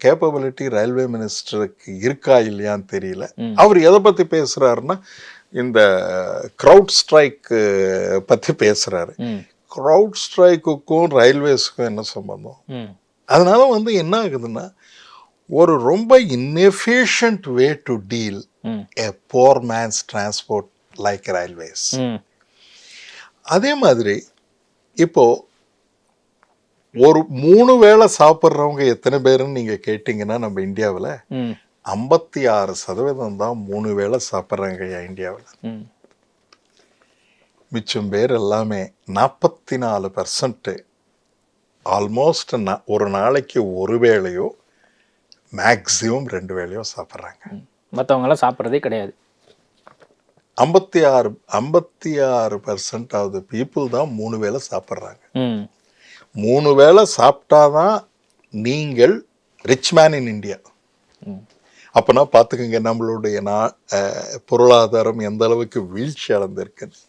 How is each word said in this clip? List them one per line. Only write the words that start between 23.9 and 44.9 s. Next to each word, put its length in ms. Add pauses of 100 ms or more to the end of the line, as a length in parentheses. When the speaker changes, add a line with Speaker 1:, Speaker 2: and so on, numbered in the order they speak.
Speaker 1:
இப்போ 520 (1500)
ஒரு 340
மூணு 500
வேளை 300 (100)
சாப்பிட்றவங்க 680
எத்தனை 320
பேருன்னு 320
நீங்க 360
கேட்டீங்கன்னா, 520
நம்ம 220
இந்தியாவுல 580 (100)
Speaker 2:
ம். 220 (340)
Speaker 1:
ஐம்பத்தி 640
ஆறு 260
சதவீதம் 600
தான் 200
மூணு 380
வேளை 240 (140)
சாப்பிட்றாங்க 500
ஐயா 160
இந்தியாவுல. 460 (160)
Speaker 2:
ம். 300 (1800)
Speaker 1:
மிச்சம் 400
பேர் 220
எல்லாமே 600 (160)
நாற்பத்தி 720
நாலு 380
பர்சன்ட் 640 (1080)
almost 680
நா-, 320
ஒரு 240
நாளைக்கு 640
ஒரு 240
வேளையோ 500 (1080)